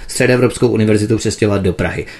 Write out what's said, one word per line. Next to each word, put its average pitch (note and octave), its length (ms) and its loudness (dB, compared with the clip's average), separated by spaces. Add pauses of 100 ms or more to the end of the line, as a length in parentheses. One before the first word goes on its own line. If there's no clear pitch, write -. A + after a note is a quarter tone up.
Středoevropskou B2 600 2
univerzitu A2 500 2
přestěhovat G2+ 440 0
do F#2+ 120 0
Prahy. F2+ 320 -4 (140)